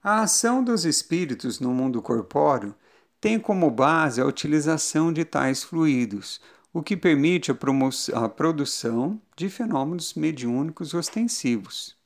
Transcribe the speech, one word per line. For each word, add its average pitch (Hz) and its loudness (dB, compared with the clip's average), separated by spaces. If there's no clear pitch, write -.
A 214 2
ação 240 2
dos 226 0
espíritos 147 -2
no 127 0
mundo 127 0
corpóreo 139 0
tem 220 2
como 185 2
base 131 2
a 131 2
utilização 151 0
de 160 -2
tais 135 -2
fluidos, 123 0
o 165 -4
que 196 -2
permite 165 4
a - 2
promo-, 135 2
a 117 0
produção 147 -2
de 185 -6
fenômenos 170 -4
mediúnicos 151 -4
ostensivos. 170 -4